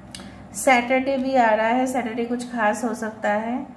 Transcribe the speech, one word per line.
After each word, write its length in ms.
सैटरडे 640
भी 200
आ 180
रहा 120
है, 200
सैटरडे 380
कुछ 280
खास 320
हो 100
सकता 380
है, 300